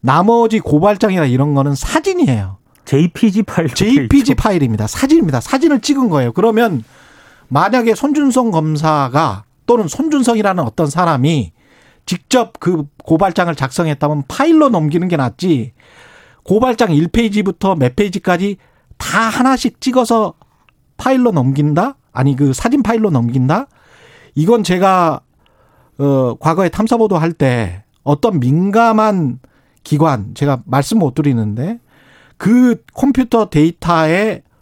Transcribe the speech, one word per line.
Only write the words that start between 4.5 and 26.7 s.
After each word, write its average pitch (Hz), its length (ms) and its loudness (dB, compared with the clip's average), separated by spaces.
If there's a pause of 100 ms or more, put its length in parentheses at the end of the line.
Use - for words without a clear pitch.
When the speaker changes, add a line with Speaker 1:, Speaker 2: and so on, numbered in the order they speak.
Speaker 1:
사진입니다. 262 540 0
사진을 277 400 0
찍은 269 280 0
거예요. 131 220 0
그러면 214 520 0 (680)
만약에 214 440 0
손준성 269 560 0
검사가 151 920 -2 (240)
또는 226 200 2
손준성이라는 226 760 0
어떤 151 240 -2
사람이 156 640 0 (560)
직접 214 520 -2
그 165 260 -2 (180)
고발장을 175 500 0
작성했다면 147 760 -2
파일로 311 400 2
넘기는 165 400 0
게 170 80 -2
낫지 131 560 -2 (720)
고발장 220 500 2
일 160 160 2
페이지부터 202 680 0
몇 127 220 0
페이지까지 190 580 -2 (420)
다 - 220 -4
하나씩 220 640 0
찍어서 233 520 0 (640)
파일로 247 360 0
넘긴다? 147 680 0 (160)
아니, 135 240 0
그 139 160 2
사진 254 280 0
파일로 220 280 0
넘긴다? 131 580 0 (680)
이건 202 280 2
제가, 180 560 2 (800)
어, 135 400 0
과거에 165 300 0
탐사보도 220 480 0